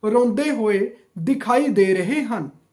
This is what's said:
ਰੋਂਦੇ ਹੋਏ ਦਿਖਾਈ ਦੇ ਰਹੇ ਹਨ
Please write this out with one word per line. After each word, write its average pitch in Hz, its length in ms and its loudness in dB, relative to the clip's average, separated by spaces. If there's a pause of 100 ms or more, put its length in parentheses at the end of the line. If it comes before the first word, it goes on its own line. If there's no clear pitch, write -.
ਰੋਂਦੇ 240 480 2
ਹੋਏ 214 380 0 (300)
ਦਿਖਾਈ 233 500 0
ਦੇ 190 240 4
ਰਹੇ 208 300 -2
ਹਨ 214 260 -6 (240)